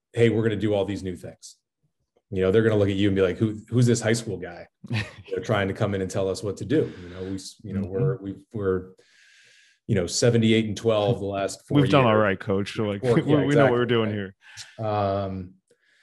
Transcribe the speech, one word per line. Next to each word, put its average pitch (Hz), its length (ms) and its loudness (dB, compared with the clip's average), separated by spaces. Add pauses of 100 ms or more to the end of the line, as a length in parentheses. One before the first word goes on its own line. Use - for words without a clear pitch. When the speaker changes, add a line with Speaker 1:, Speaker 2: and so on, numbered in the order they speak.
(120)
Speaker 1:
"Hey, 117 180 4
we're 110 120 0
gonna 110 140 0
do 104 180 0
all 98 100 0
these 95 200 -6
new 92 100 -6
things." - 420 -18 (760)
You 92 100 0
know, 92 80 4
they're 110 120 4
gonna 110 140 4
look 101 120 4
at 101 80 -2
you 101 120 2
and 98 60 2
be 95 80 4
like, 90 140 2
"Who, 107 320 -2
who's 123 180 4
this 117 140 4
high 110 120 0
school 113 240 -4
guy, 87 300 -14 (120)
Speaker 2:
<laughs> - 120 -18
Speaker 1:
you 101 460 -6
know, 92 60 -4
trying 101 260 0
to 95 60 -4
come 101 200 -2
in 98 60 -2
and 92 100 -4
tell 98 180 -2
us 92 140 -4
what 101 140 -6
to - 80 -12
do?" 127 360 0
You 90 100 -16
know, 92 120 -12
we, 95 140 -8
s-, - 260 -16
you 101 120 -12
know, 98 80 -4
Speaker 2:
Mm-hmm. 95 80 -8
Speaker 1:
we're, 95 260 0
we, 98 180 -10 (180)
we're, 95 340 -2 (1000)
you 117 80 0
know, 117 140 0
seventy-eight 113 560 2
and 104 120 -6
twelve 104 440 0
the 98 60 -6
last 98 420 -6
four 143 120 4
Speaker 2:
We've 135 100 2
done 139 140 6
Speaker 1:
years. 120 40 4
Speaker 2:
all 107 80 4
right, 101 240 2
Coach. 98 320 -2
So, 113 120 -4
like, 104 180 -4
Speaker 1:
Four, 123 120 2
Speaker 2:
<laughs> 156 80 4
we, - 0 -
Speaker 1:
yeah, 143 220 2
Speaker 2:
we 139 100 0
know 120 100 6
what 127 80 4
we're 120 120 2
Speaker 1:
exactly. - 20 0
Speaker 2:
doing 113 240 2
here. - 720 -10
Speaker 1:
Um, 98 680 -2 (500)